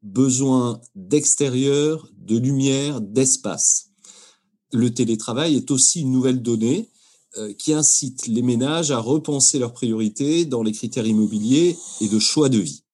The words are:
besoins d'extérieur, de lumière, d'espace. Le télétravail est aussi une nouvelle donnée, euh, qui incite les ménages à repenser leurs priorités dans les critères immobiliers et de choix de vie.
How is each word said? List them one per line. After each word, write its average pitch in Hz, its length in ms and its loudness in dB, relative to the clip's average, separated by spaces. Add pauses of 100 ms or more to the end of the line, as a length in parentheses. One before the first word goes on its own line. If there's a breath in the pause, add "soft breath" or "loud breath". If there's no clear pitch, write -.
besoins 127 760 0 (140)
d'extérieur, 139 1200 0
de 110 220 -2
lumière, 135 640 0
d'espace. - 880 0 (800 loud breath)
Le 120 220 0
télétravail 120 600 -2
est - 160 -2
aussi 139 300 2
une 135 100 -2
nouvelle 127 300 2
donnée, 120 480 0 (480 soft breath)
euh, 107 160 -10
qui 151 220 -2
incite 147 520 0
les 117 140 0
ménages 135 500 0
à 123 100 0
repenser 143 580 0
leurs 120 160 -4
priorités 127 720 0
dans 123 160 -2
les 110 100 -2
critères 113 340 -4
immobiliers 110 720 2 (240)
et 107 80 0
de 107 100 0
choix 143 300 2
de 127 80 2
vie. 87 380 -2